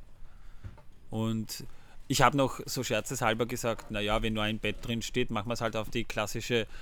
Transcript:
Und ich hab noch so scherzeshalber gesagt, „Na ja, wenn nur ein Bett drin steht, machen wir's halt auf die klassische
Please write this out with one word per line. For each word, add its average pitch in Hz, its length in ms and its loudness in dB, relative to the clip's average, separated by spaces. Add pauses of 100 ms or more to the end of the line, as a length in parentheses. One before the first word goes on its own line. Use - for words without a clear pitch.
(1080)
Und 110 560 -2 (420)
ich 131 140 4
hab 123 120 10
noch 135 320 2
so 131 180 -4
scherzeshalber 113 600 2
gesagt, 117 440 -2
„Na 104 120 -2
ja, 107 200 4
wenn 110 120 2
nur 107 100 2
ein 107 160 0
Bett 107 220 0
drin 113 200 -2
steht, 127 300 0
machen 107 180 -2
wir's 117 120 0
halt 110 160 0
auf 107 120 -2
die 117 140 0
klassische 110 640 0 (140)